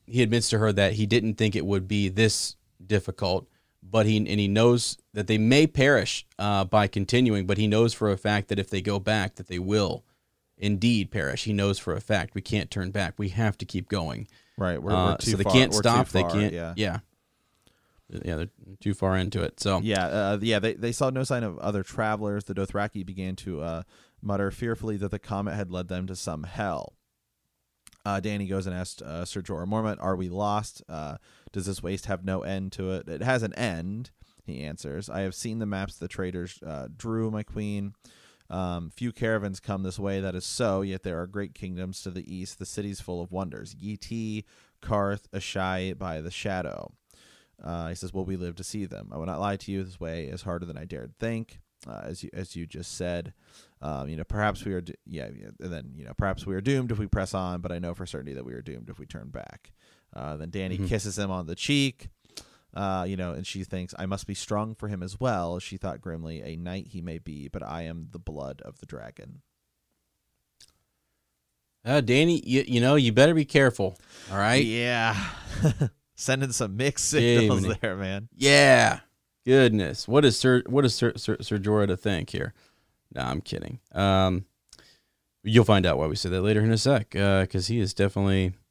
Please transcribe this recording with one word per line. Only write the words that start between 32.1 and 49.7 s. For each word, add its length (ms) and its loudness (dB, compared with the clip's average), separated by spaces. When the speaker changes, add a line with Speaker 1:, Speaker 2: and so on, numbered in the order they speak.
Speaker 2:
no 180 -2
end 300 -4
to 200 -4
it?" 160 -6
"It 140 -8
has 200 2
an 120 -4
end," 560 -6
he 180 -10
answers. 480 -10
"I 100 -6
have 140 -4
seen 240 -8
the 80 -4
maps 300 -6
the 120 -10
traitors, 580 -8
uh, 300 -10
drew, 340 -2
my 120 -4
queen. 520 -6
Um, 380 -4
few 240 -8
caravans 480 -2
come 220 -6
this 160 -6
way, 220 -2
that 140 -4
is 120 -8
so, 340 0
yet 220 -6
there 180 -6
are 60 -6
great 280 -8
kingdoms 480 -10
to 80 -8
the 140 -10
east, 240 -12
the 60 -10
cities 340 -8
full 220 -8
of 100 -10
wonders. 440 -8
Yi 240 -10
Ti, 460 -8
Karth, 540 -2
Asshai 640 -4
by 240 -6
the 80 -8
shadow." 640 -6
Uh, 260 -6
he 80 -8
says, 180 -10
Will 100 -4
we 120 -4
live 180 -6
to 100 -14
see 220 -6
them? 260 -12
I 60 -12
will 80 -6
not 140 -6
lie 160 -2
to 160 -10